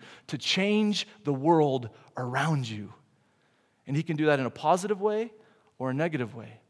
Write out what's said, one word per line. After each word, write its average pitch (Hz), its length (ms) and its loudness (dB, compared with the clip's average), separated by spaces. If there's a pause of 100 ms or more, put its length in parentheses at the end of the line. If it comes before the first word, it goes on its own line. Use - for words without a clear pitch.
(280)
to 147 100 -6
change 208 680 0 (200)
the 143 80 2
world 135 560 4 (280)
around 131 500 -2
you. 104 240 -10 (960)
And 135 100 -4
he 151 60 0
can 160 140 -6
do 151 120 0
that 147 120 4
in 127 80 0
a 120 40 -2
positive 185 480 0
way 214 320 -2 (460)
or 131 140 -4
a - 20 -4
negative 139 400 -2
way. 110 200 -16 (160)